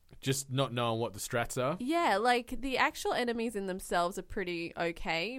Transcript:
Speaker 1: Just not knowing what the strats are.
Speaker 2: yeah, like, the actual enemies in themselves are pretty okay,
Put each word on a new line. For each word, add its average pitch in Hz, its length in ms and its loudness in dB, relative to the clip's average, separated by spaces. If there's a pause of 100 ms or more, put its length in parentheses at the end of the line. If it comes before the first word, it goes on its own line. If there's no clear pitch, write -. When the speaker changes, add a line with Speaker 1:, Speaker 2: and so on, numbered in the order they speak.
(200)
Speaker 1:
Just 135 320 0
not 127 220 0
knowing 117 260 2
what 107 140 -2
the 101 60 -10
strats - 420 -2
are. 147 180 0
Speaker 2:
yeah, 277 400 2
like, 247 400 2
the 262 160 -2
actual 320 380 2
enemies 233 420 0
in 196 100 -2
themselves 180 520 0
are 185 40 -6
pretty 175 540 -4
okay, 170 640 -2